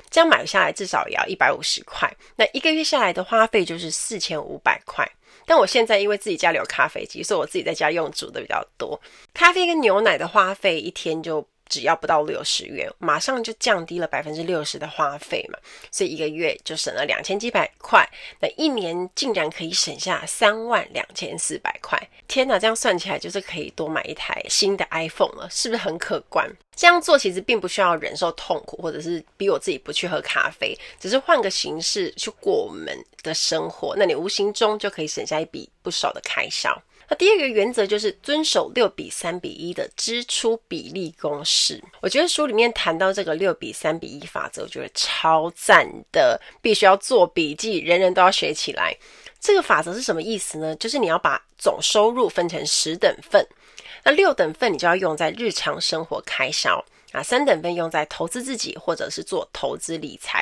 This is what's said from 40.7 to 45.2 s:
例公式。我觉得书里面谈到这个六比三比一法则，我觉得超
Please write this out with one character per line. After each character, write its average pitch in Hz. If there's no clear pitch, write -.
例 180
公 147
式。 -
我 185
觉 269
得 349
书 302
里 233
面 233
谈 165
到 190
这 196
个 160
六 180
比 -
三 165
比 -
一 147
法 -
则， -
我 -
觉 -
得 135
超 160